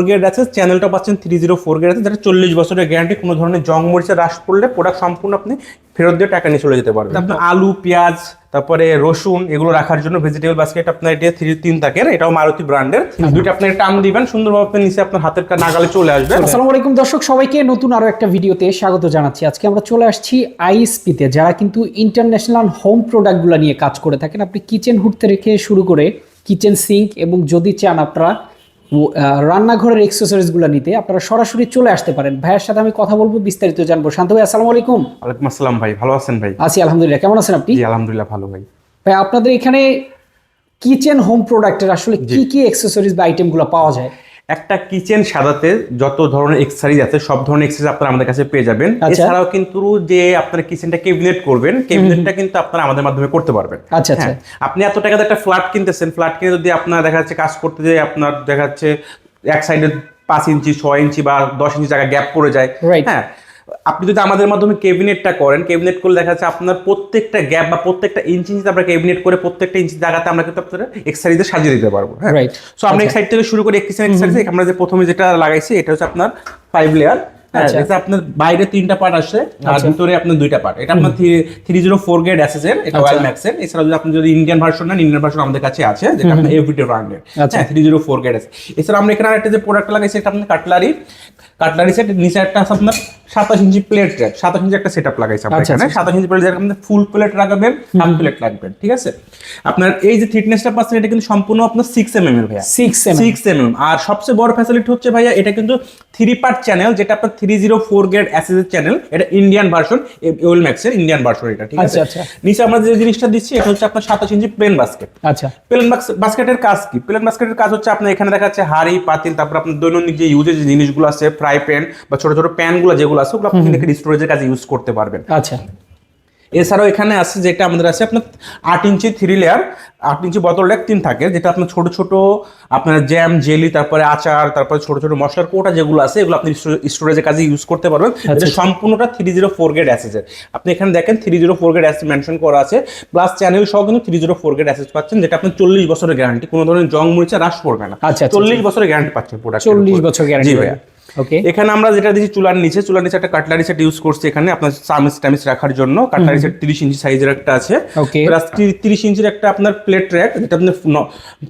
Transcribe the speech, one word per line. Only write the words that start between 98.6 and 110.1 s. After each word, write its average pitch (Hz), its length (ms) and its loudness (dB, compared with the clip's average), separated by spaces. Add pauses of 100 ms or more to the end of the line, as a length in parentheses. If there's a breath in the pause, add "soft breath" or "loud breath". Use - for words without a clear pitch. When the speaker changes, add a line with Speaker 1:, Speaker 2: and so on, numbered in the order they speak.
Speaker 1:
ঠিক 202 100 -2
আছে? 247 180 -4 (540 loud breath)
আপনার 185 260 0 (120)
এই 208 200 4
যে 226 120 0
থিকনেসটা 220 380 0
পাচ্ছেন, 233 280 -2
এটা 214 80 0
কিন্তু 220 180 0
সম্পূর্ণ 208 340 0 (100)
আপনার 226 160 -2 (100)
সিক্স 226 200 0
এমএম 160 240 2
এর 110 60 0
ভাইয়া। 104 180 -6 (140)
Speaker 2:
সিক্স - 300 0
এমএম? 330 100 4
Speaker 1:
সিক্স 233 300 2
এমএম। 135 280 2
আর 156 220 0 (100)
সবচেয়ে 208 340 -2
বড় 233 120 2
ফ্যাসিলিটি 240 380 0
হচ্ছে 247 240 -2
ভাইয়া, 233 160 2
এটা 196 200 2
কিন্তু 220 220 -2 (420 loud breath)
থ্রি 226 200 2
পার্ট 247 300 0
চ্যানেল, 208 280 2
যেটা 202 200 0
আপনার 214 260 -2
থ্রি 208 240 0
জিরো 214 160 4
ফোর 202 280 2
গ্রেড 202 200 0
এসএস 170 340 -2
এর 185 120 -2
চ্যানেল, 175 260 0 (120)
এটা 180 200 0
ইন্ডিয়ান 196 380 4
ভার্সন, 170 300 0 (220 loud breath)